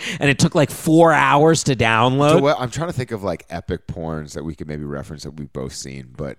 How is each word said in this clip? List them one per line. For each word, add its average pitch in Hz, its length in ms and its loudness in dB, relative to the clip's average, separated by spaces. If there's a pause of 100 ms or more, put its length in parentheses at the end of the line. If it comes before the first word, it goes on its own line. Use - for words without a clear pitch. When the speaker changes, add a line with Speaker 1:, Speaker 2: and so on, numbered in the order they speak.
(200)
Speaker 1:
and 143 100 2
it 135 100 2
took, 170 160 2
like, 151 160 4
four 165 420 6
hours 143 520 4
to 139 100 0
download. 120 560 2
Speaker 2:
So 147 80 6
what, 139 200 2
I'm 123 100 -4
trying 156 200 -8
to 170 40 -8
think 127 180 -8
of, 101 120 -6
like, 87 260 -6
epic 85 380 -8
porns 80 460 -8
that 73 100 -10
we 78 120 -8
could 78 120 -14
maybe 76 160 -10
reference 71 400 -10
that 73 80 -12
we've 73 220 -14
both 67 200 -10
seen, 67 420 -14
but 69 240 -10